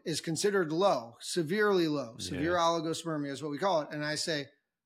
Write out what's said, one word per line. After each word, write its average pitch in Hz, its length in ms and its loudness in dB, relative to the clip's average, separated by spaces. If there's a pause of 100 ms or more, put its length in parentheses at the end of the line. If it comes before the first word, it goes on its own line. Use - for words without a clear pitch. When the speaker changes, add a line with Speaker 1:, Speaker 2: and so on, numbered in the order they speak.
Speaker 1:
is 160 160 -2
considered 175 500 0
low, 156 480 2
severely 180 680 2
low. 131 320 -4
Speaker 2:
Yeah. 92 40 -6
Speaker 1:
Severe 156 300 -2
oligospermia 165 760 0
is 135 100 -8
what 156 80 -6
we 143 80 -6
call 180 220 2
it." 143 100 -4
And 151 140 -4
I 151 100 -2
say, 147 280 -2
"I'm 131 40 -8 (400)